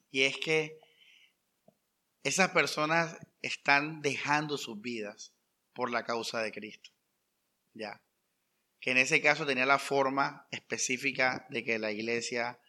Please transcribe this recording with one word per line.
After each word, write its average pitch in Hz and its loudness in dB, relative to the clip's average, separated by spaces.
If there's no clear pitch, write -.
Y 135 2
es 135 2
que 156 -2
esas 175 2
personas 160 2
están 147 0
dejando 147 0
sus 110 -10
vidas 107 -8
por 120 -4
la 117 0
causa 117 -2
de 107 -4
Cristo. 107 -14
Ya. 110 -12
Que 127 0
en 127 4
ese 135 4
caso 151 4
tenía 131 0
la 139 6
forma 139 0
específica 127 -2
de 120 -6
que 113 -2
la 107 -2
iglesia 117 -4